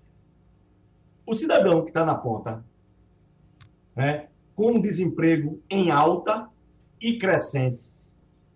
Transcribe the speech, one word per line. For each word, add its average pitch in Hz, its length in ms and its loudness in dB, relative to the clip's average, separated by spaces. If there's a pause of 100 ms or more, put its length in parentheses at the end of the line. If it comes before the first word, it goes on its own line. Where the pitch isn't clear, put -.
(1300)
o 226 80 -4
cidadão 185 500 2
que - 80 -10
tá 160 140 0
na 151 80 0
ponta, 113 500 -6 (1300)
né, 147 320 -2 (280)
com 226 180 2
um 226 60 4
desemprego 165 880 0
em 190 220 0
alta 214 580 2 (540)
e 226 160 -2
crescente, 135 720 -2 (680)